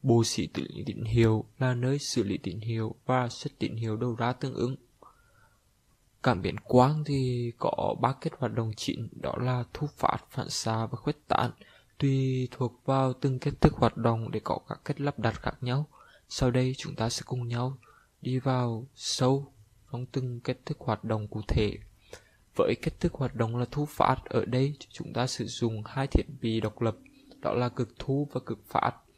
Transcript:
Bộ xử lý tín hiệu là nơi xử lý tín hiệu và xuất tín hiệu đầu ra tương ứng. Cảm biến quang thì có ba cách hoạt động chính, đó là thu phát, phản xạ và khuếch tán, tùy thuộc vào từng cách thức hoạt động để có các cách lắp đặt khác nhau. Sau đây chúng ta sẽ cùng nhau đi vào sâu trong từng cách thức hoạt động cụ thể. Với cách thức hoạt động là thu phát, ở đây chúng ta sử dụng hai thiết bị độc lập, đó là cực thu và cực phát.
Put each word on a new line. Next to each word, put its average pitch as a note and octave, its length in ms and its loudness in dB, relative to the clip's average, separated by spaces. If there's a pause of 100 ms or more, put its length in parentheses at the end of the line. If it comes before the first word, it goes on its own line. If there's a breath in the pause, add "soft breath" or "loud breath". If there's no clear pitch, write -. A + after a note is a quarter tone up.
Bộ A#2 220 6
xử - 300 0
lý - 320 -6
tín - 180 -6
hiệu A2+ 400 4 (140)
là B2+ 160 2
nơi B2+ 240 0
xử - 240 0
lý G2 160 0
tín F#2+ 220 -6
hiệu A2+ 340 -2 (120)
và B2+ 220 2
xuất - 300 -8
tín - 180 -4
hiệu A2 200 -2
đầu A#2+ 180 -2
ra A#2 180 0
tương B2+ 220 -6
ứng. B2+ 220 0 (1500 soft breath)
Cảm F#2+ 200 2
biến G2+ 220 -2
quang D3 400 6
thì B2 540 0
có - 420 0
ba B2 120 2
cách - 260 -6
hoạt A#2 140 -2
động A2+ 240 -2
chính, - 360 -4
đó - 260 -6
là B2 260 0 (100)
thu D3+ 120 -4 (100)
phát, - 220 0 (120)
phản - 200 -6
xạ A2+ 360 -2
và B2+ 100 -6
khuếch - 320 -6
tán, - 220 4 (480 soft breath)
tùy C3 520 2
thuộc - 340 -6
vào C3+ 280 2
từng C3 260 0
cách C#3 220 -2
thức - 140 8
hoạt - 220 2
động A2+ 340 0
để A2 140 -4
có - 140 0 (100)
các - 160 -8
cách C#3 160 -4
lắp C#3+ 180 -4
đặt A2+ 240 -2
khác - 180 -4
nhau. B2+ 260 0 (420 soft breath)
Sau B2+ 220 2
đây B2+ 280 2
chúng - 160 -10
ta A2 140 0
sẽ - 180 -4
cùng B2 220 -4
nhau B2 300 -2 (440 soft breath)
đi B2+ 160 0
vào B2 560 0
sâu C#3 580 2 (400)
trong B2 140 -6
từng B2 340 -4
cách - 240 -4
thức - 160 -6
hoạt - 240 -2
động A2 240 -2
cụ G#2+ 200 -6
thể. G#2 300 2 (800 loud breath)
Với - 180 4
cách - 260 -4
thức E3+ 140 0
hoạt D3+ 200 -4
động A#2 220 -2
là B2 140 0
thu D3 160 -2
phát, - 380 2
ở - 200 0
đây C3+ 320 0 (160)
chúng - 200 -12
ta B2 140 0
sử A#2 200 -4
dụng A2 400 -2
hai C3+ 200 -4
thiết - 200 4 (140)
bị A2+ 200 0
độc G#2+ 200 -4
lập, A2+ 160 2 (440 loud breath)
đó - 120 0
là B2 160 0
cực - 300 -4
thu C#3+ 340 -2
và C3 140 -4
cực - 200 -8
phát. - 260 0 (260 soft breath)